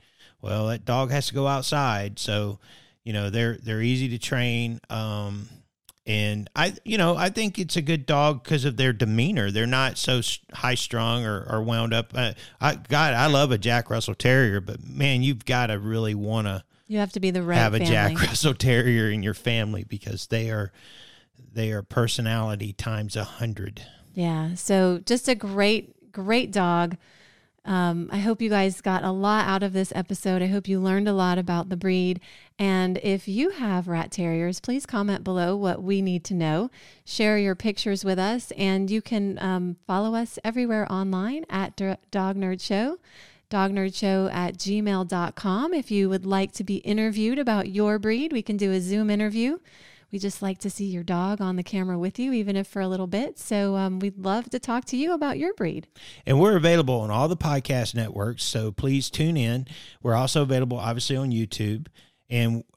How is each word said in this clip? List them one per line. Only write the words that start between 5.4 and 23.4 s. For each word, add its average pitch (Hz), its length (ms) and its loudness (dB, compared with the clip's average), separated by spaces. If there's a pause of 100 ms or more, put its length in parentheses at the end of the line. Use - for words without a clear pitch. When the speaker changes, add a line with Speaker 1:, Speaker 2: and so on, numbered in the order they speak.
Speaker 1:
and 107 480 0
I, 170 200 0 (100)
you 214 140 -2
know, 170 180 4
I 180 140 0
think 220 280 -2
it's 180 180 -4
a 165 60 0
good 147 240 0
dog 147 380 2
'cause 139 220 0
of 123 100 -2
their 131 160 4
demeanor. 113 580 2
They're 110 160 2
not 131 320 2
so 127 200 0
s-, - 200 -4 (140)
high 127 240 0
strung 117 480 -2
or, 107 240 -4
or 110 140 0
wound 113 320 0
up. 117 200 -2
Uh, 120 200 -2 (260)
I, 147 160 2
God, 147 380 2
I 127 120 4
love 143 240 4
a 113 80 2
Jack 120 320 2
Russell 110 240 -2
Terrier, 123 460 4
but - 260 -10
man, 131 360 2
you've 131 240 0
gotta 120 340 0
really 110 340 0
wanna 104 500 -2 (220)
Speaker 2:
You 214 120 -2
have 202 140 0
to 202 80 -4
be 190 120 0
the 180 100 0
right 170 140 0
Speaker 1:
have 110 180 4
a 117 60 2
Jack 107 320 4
Speaker 2:
family. - 140 2
Speaker 1:
<laughs> - 20 -2
Russell 147 260 0
Terrier 120 560 4
in 104 140 0
your 107 100 -2
family 107 480 -2
because 101 460 -10
they 113 220 -2
are, 107 200 -4 (800)
they 110 200 -2
are 101 100 -4
personality 110 920 -2
times 107 440 -6
a 107 80 -2
hundred. 101 580 -8 (320)